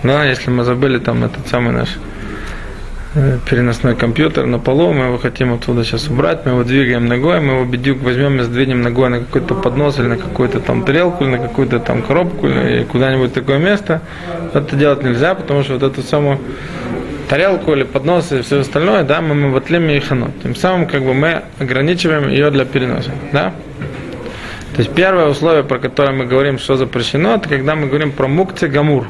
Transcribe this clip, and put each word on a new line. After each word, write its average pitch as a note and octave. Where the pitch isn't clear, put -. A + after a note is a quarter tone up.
Да, C#3
если C3
мы B2
забыли B2+
там A#2
этот -
самый A#2+
наш, A#2+
э, C3+
переносной A#2+
компьютер C3+
на B2
полу, D#3+
мы C3
его B2
хотим B2
оттуда A#2+
сейчас A#2+
убрать, D#3+
мы B2+
его B2
двигаем B2
ногой, C#3+
мы C#3
его B2+
бедюк B2+
возьмём C3
и B2
сдвинем B2
ногой B2
на A#2+
какой-то -
поднос C#3
или A#2+
на A#2
какую-то B2
там A#2+
тарелку, D#3+
или C3
на B2+
какую-то B2
там A#2+
коробку, C#3
или B2+
куда-нибудь B2+
такое C3+
место. F3+
Это C#3+
делать C#3+
нельзя, C3
потому C#3+
что C#3
вот B2+
эту C3
самую C#3+
тарелку E3+
или C#3
поднос D#3
и C3
всё C#3+
остальное, E3
да, D3+
мы, D3+
мы C#3+
вотлим D#3+
и C#3+
хано. B2+
Тем -
самым, F3+
как C#3
бы, C3
мы D#3
ограничиваем D3+
её C#3
для C3+
переноса, B2+
да. E3+
То -
есть A2+
первое F3
условие, D3+
про C#3
которое C3+
мы C3
говорим, C3
что C3+
запрещено, C3+
это G#3
когда D3
мы D3
говорим D3
про C#3
мукце F3+
гамур. C#3+